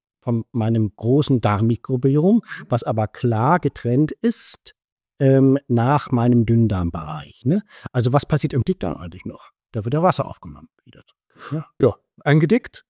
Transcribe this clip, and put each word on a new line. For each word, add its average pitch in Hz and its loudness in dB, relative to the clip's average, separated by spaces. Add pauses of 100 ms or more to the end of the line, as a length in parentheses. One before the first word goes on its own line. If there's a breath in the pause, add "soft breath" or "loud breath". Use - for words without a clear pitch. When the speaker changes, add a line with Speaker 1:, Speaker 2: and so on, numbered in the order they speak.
(220)
Speaker 1:
von 117 -2
meinem 110 0
großen 135 0
Darmmikrobiom, 131 0 (280 loud breath)
was 120 -2
aber 110 -2
klar 120 0
getrennt 135 -2
ist, - -4 (460)
ähm, 135 4
nach 123 0
meinem 120 2
Dünndarmbereich. 87 -2
Ne? 180 0 (300 loud breath)
Also 123 0
was 143 2
passiert - -2
im 127 0
Dickdarm 92 -4
eigentlich 85 -16
noch? - -18 (220)
Da 107 -6
wird 117 -4
ja 160 0
Wasser - 2
aufgenommen - -18 (160)
wieder. - -20 (500 loud breath)
Ja. 151 -6 (140)
Speaker 2:
Ja, 117 2 (300)
eingedickt, 156 0